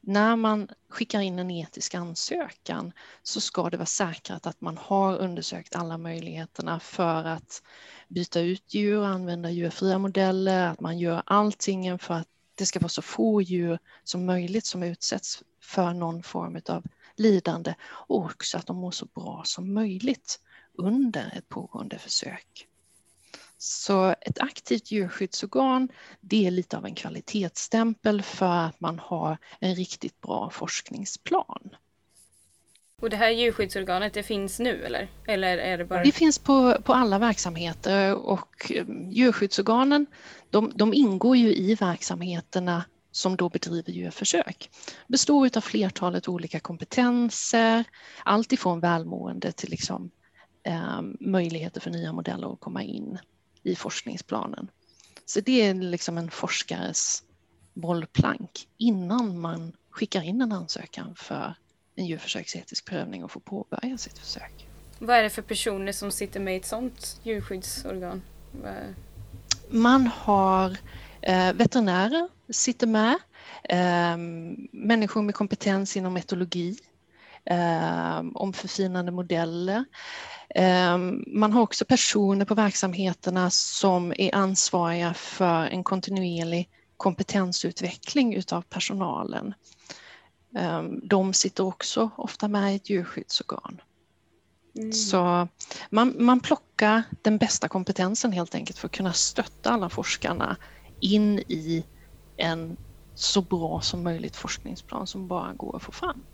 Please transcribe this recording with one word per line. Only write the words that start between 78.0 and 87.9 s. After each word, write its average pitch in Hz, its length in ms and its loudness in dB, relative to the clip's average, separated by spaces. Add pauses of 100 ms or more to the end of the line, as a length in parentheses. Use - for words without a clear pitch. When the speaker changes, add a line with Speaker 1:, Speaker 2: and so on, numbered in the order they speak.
Speaker 1:
om 196 180 -4
förfinande 180 580 -4
modeller. 175 720 -2 (720)
Ehm, 180 720 4
man 214 260 4
har 240 80 8
också - 240 2
personer 202 600 4
på 214 100 0
verksamheterna 185 920 2
som 180 680 2
är 190 180 2
ansvariga 175 800 2
för 170 520 2
en 180 180 -4
kontinuerlig 180 840 -2 (280)
kompetensutveckling 190 1400 0